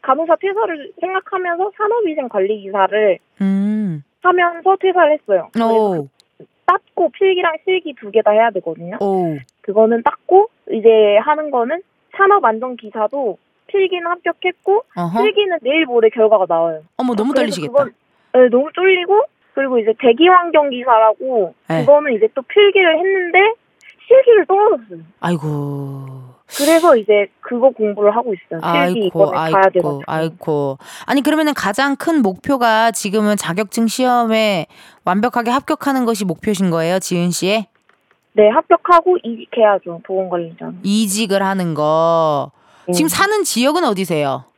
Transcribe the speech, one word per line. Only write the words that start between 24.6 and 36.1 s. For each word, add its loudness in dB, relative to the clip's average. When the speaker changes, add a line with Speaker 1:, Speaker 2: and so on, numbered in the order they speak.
Speaker 2:
아이고. -6
Speaker 1:
그래서 4
이제 2
그거 0
공부를 0
하고 -4
있어요. -12
실기 -2
Speaker 2:
아이고, -2
Speaker 1:
이번에 0
Speaker 2:
아이고, -2
Speaker 1:
가야 4
돼가지고. -2
Speaker 2:
아이고. -4
아니, 0
그러면은 0
가장 -2
큰 -2
목표가 0
지금은 -2
자격증 -4
시험에 0
완벽하게 -2
합격하는 -2
것이 -2